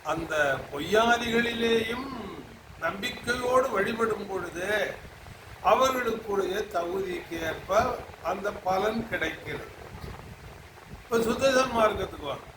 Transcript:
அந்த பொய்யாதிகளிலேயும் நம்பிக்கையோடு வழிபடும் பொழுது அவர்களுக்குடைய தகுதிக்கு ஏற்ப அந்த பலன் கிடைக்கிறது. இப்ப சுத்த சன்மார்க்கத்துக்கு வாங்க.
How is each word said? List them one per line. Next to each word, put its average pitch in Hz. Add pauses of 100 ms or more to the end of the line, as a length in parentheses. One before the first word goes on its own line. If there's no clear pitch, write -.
அந்த 156 (140)
பொய்யாதிகளிலேயும் 233 (720)
நம்பிக்கையோடு 247
வழிபடும் 220
பொழுது 185 (680)
அவர்களுக்குடைய 220 (160)
தகுதிக்கு 175
ஏற்ப 160 (520)
அந்த 196
பலன் 202
கிடைக்கிறது. 160 (1200)
இப்ப -
சுத்த 233
சன்மார்க்கத்துக்கு 214
வாங்க. -